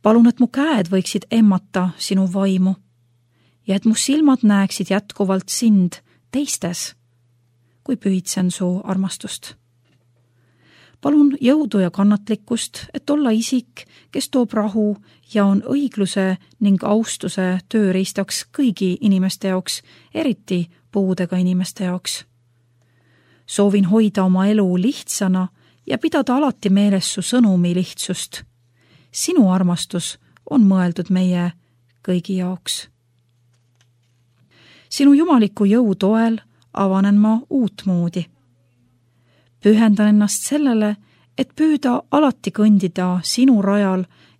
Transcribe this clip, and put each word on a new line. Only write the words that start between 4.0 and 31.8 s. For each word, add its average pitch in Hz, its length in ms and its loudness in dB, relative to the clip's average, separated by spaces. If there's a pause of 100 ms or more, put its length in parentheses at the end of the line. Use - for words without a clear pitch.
näeksid 196 460 0
jätkuvalt 190 580 -4
sind 196 500 2 (320)
teistes, 220 640 -6 (920)
kui 262 120 -4
pühitsen 185 540 -2
su 180 340 -4
armastust. - 720 -8 (1500)
Palun 294 400 4
jõudu 254 420 2
ja 175 80 0
kannatlikkust, 208 1040 -2
et - 160 -10
olla 294 200 0
isik, 233 540 -4 (260)
kes - 180 -6
toob 247 240 -2
rahu 208 440 -2 (380)
ja 202 100 2
on 196 180 2
õigluse 196 760 -2 (240)
ning 196 240 2
austuse 185 720 -2 (100)
tööriistaks 190 840 -2
kõigi 190 480 -2
inimeste 190 480 0
jaoks, 185 340 -6 (320)
eriti 185 560 -4 (220)
puudega 185 440 -2
inimeste 185 480 -2
jaoks. - 400 -8 (1200)
Soovin 202 380 2
hoida 208 400 2
oma 185 220 2
elu 208 200 2 (140)
lihtsana 185 680 -2 (380)
ja 254 120 -4
pidada 277 380 -2
alati 269 340 -2
meeles 202 440 0
su 196 60 -8
sõnumi 185 540 2
lihtsust. - 680 -8 (680)
Sinu 277 400 2
armastus 175 680 -4 (320)
on 254 140 4
mõeldud 185 460 0
meie 180 420 0 (560)